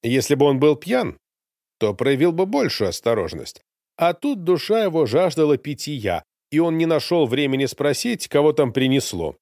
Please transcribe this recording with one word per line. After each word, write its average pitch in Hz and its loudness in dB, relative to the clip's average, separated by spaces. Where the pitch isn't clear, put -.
Если 127 2
бы 139 4
он 135 2
был 147 4
пьян, 226 -4
то 104 0
проявил 139 2
бы 185 -2
большую 202 -2
осторожность. 87 -4
А 170 0
тут 220 -6
душа 185 0
его 165 0
жаждала 151 2
питья, 120 -6
и 151 0
он 165 0
не 165 0
нашел 160 0
времени 135 2
спросить, 147 -2
кого 151 4
там 143 0
принесло. 127 -2